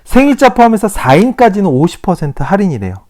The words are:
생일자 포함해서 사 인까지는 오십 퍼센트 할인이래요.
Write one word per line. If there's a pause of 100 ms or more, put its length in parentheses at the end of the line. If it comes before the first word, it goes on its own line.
생일자
포함해서
사
인까지는
오십
퍼센트
할인이래요. (160)